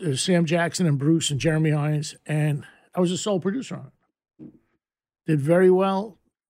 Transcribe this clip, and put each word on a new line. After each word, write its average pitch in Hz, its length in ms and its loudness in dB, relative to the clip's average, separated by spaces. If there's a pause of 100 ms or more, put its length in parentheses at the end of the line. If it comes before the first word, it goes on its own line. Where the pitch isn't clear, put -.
uh, 151 140 -2
Sam 170 300 0
Jackson 170 400 -2
and 143 120 2
Bruce 156 340 0
and 135 80 -4
Jeremy 156 320 0
Irons. 151 440 -2 (100)
And 151 400 -2 (280)
I 180 60 -2
was 180 120 2
the 175 60 -4
sole 196 220 -2
producer 202 360 -6
on 127 160 -16 (480)
it. - 120 -20 (760)
Did 156 120 2
very 175 320 4
well. 190 480 0 (300)